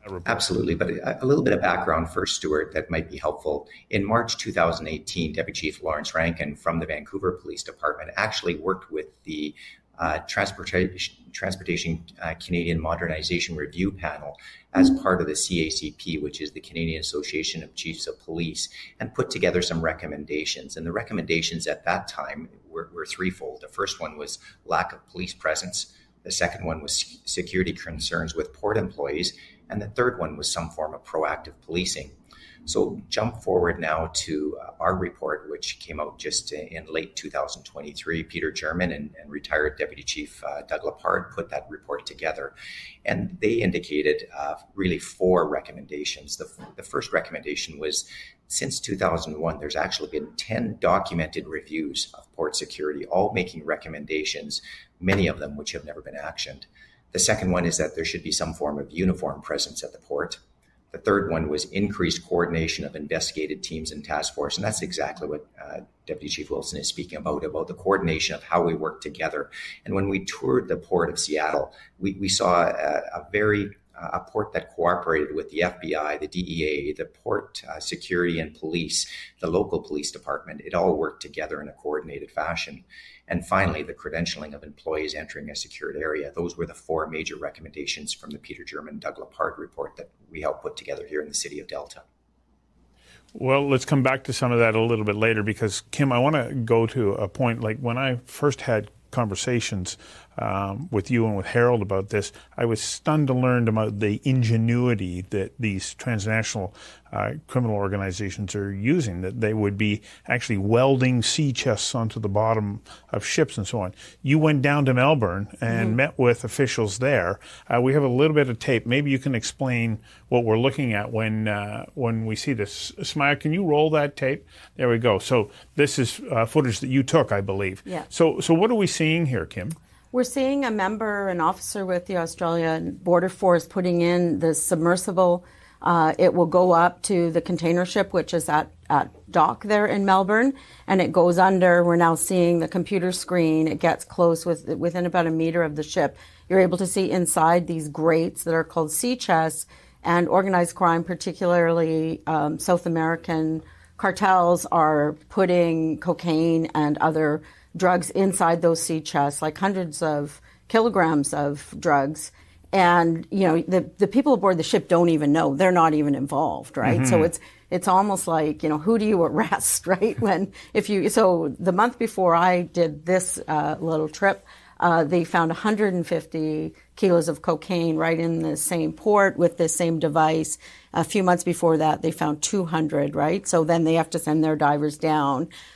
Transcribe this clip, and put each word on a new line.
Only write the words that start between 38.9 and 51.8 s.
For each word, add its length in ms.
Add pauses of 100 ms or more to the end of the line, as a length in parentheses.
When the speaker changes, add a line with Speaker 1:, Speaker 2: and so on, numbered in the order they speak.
Speaker 2:
and, 260
and 120
retired 480
Deputy 240
Chief, 420
uh, 240
Doug 160
Lepard 460
put 200
that 200
report 340
together. 480 (540)
And 340
they 140
indicated, 720 (100)
uh, 200 (180)
really 240
four 500
recommendations. 880
The, 80
f-, 320
the 60
first 300
recommendation 640
was, 280 (420)
since 300
two 180
thousand 420
one, 200
there's 180
actually 340
been 260
ten 440
documented 680
reviews 680